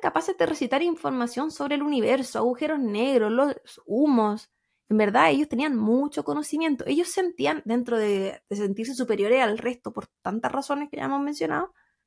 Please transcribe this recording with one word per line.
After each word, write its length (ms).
capaces 360
de 80
recitar 380
información 680
sobre 240
el 80
universo, 560
agujeros 400
negros, 520
los 540
humos. 640
En 80
verdad, 340
ellos 160
tenían 300
mucho 460
conocimiento. 640
Ellos 240
sentían, 560
dentro 320
de, 520
de 60
sentirse 400
superiores 460
al 160
resto 360
por 140
tantas 300
razones 380
que 80
ya 80
hemos 160
mencionado, 520